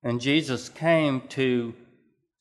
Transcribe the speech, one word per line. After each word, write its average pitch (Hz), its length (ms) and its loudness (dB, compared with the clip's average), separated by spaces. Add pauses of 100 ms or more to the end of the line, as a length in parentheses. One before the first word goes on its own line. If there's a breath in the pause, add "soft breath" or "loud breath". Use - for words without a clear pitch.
And 120 140 -2
Jesus 135 480 0
came 156 640 2
to, 123 440 0 (680)